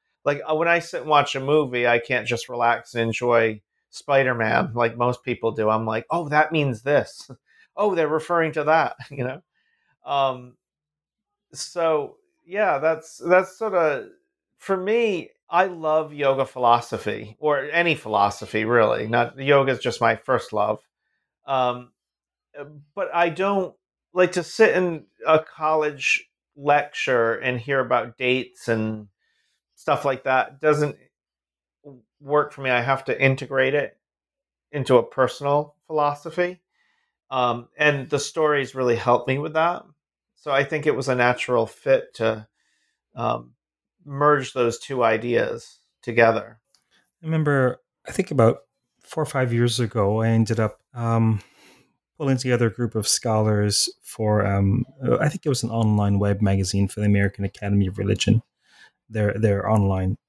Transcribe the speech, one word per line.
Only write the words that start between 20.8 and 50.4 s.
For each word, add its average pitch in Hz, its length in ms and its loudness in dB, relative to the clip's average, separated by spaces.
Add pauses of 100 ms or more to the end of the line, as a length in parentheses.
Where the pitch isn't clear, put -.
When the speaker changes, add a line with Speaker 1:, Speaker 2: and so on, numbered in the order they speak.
Speaker 1:
Um, 123 440 -4 (680)
uh, 147 60 -12 (300)
but 175 200 -6
I 175 140 4
don't 185 460 -2 (380)
like 180 200 4
to 180 120 -2
sit 214 320 4
in 175 300 -2 (200)
a 156 140 4
college 151 880 -2 (280)
lecture 139 800 0
and 127 260 -4
hear 139 200 -2
about 120 360 -2
dates 127 520 -4
and 110 400 -4 (640)
stuff - 300 -4
like 135 200 -4
that. 131 360 -2
Doesn't 147 360 0 (880)
w-, 135 180 -20 (180)
work 147 320 0
for - 100 -16
me. 135 80 -2
I 123 120 2
have 131 240 -2
to 127 140 -2
integrate 135 540 0
it 143 240 -4 (720)
into 135 260 2
a 117 60 6
personal 143 720 -2 (120)
philosophy. 160 720 -4 (720)
Um, 120 460 -2
and 143 320 0
the 139 120 -2
stories 147 540 -2
really 123 220 0
help 123 300 2
me 131 120 -2
with 156 160 -8
that. 165 280 -2 (540)
So - 160 -8
I 139 100 2
think 147 240 -6
it 143 80 2
was 127 140 -4
a 127 60 0
natural 123 520 2
fit - 480 -2
to, 110 320 -2 (680)
um, 117 380 -4 (500)
merge 143 480 0
those 120 260 0
two 131 240 -4
ideas 117 760 -2 (240)
together. 113 580 2 (640)
Speaker 2:
I 165 40 -14
remember, 147 540 0 (260)
I - 60 -14
think - 180 -4
about 117 280 4 (420)
four - 220 -8
or 147 40 -4
five 131 260 -2
years 117 280 0
ago, 110 420 0
I 113 60 2
ended 113 320 2